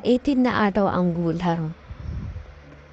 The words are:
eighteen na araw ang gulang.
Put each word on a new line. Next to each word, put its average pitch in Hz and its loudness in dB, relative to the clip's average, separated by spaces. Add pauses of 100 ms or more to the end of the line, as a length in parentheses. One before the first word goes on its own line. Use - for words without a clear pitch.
eighteen 254 2
na 214 2
araw 196 2
ang 180 2
gulang. 165 -2 (1200)